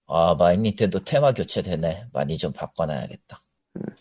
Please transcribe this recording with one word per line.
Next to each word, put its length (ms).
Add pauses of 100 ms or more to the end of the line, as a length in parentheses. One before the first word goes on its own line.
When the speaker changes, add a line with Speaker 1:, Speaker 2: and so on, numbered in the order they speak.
Speaker 1:
아, 280
마이 220
닌텐도 480
테마 280
교체되네. 800
많이 260
좀 140
바꿔놔야겠다. 880 (360)
Speaker 2:
음. 60 (180)